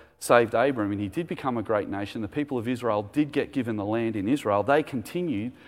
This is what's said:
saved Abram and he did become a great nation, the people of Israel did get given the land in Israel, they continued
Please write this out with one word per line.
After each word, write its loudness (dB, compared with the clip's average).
saved 6
Abram 2
and -2
he -2
did -4
become -4
a -2
great 0
nation, -6
the -6
people -4
of -4
Israel 0
did 0
get -2
given -2
the -2
land 0
in -2
Israel, 2
they 4
continued -4